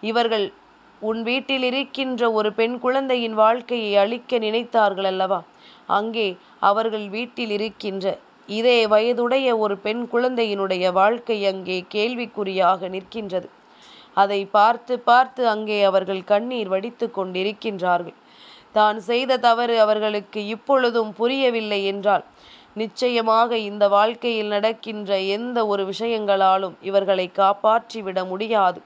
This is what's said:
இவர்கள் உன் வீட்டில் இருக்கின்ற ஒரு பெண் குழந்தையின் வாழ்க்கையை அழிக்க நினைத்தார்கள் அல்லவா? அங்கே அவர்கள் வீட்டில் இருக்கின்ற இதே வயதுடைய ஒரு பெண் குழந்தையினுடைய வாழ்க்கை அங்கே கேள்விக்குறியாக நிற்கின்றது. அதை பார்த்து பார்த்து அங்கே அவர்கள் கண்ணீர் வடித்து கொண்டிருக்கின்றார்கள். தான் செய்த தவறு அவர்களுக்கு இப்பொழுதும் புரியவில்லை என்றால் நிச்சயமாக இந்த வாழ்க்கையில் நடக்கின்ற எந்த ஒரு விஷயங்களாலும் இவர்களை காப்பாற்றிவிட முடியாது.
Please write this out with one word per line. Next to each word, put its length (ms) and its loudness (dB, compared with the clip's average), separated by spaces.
இவர்கள் 440 0
உன் 220 -4
வீட்டில் 440 -2
இருக்கின்ற 640 -2
ஒரு 220 0
பெண் 260 0
குழந்தையின் 560 -2
வாழ்க்கையை 600 2
அழிக்க 440 0
நினைத்தார்கள் 720 0
அல்லவா? 300 0
அங்கே 380 0
அவர்கள் 480 0
வீட்டில் 460 -6
இருக்கின்ற 600 -4
இதே 380 2
வயதுடைய 720 2
ஒரு 200 0
பெண் 300 -4
குழந்தையினுடைய 840 -2
வாழ்க்கை 540 2
அங்கே 320 -4
கேள்விக்குறியாக 1000 -2
நிற்கின்றது. 580 -8
அதை 280 2
பார்த்து 540 2
பார்த்து 480 4
அங்கே 360 -2
அவர்கள் 400 2
கண்ணீர் 500 -2
வடித்து 360 -4
கொண்டிருக்கின்றார்கள். 1080 -2
தான் 260 2
செய்த 360 0
தவறு 420 2
அவர்களுக்கு 680 2
இப்பொழுதும் 680 0
புரியவில்லை 720 0
என்றால் 380 0
நிச்சயமாக 840 0
இந்த 280 -2
வாழ்க்கையில் 600 0
நடக்கின்ற 680 -2
எந்த 380 -4
ஒரு 180 0
விஷயங்களாலும் 960 0
இவர்களை 500 0
காப்பாற்றிவிட 960 0
முடியாது. 600 0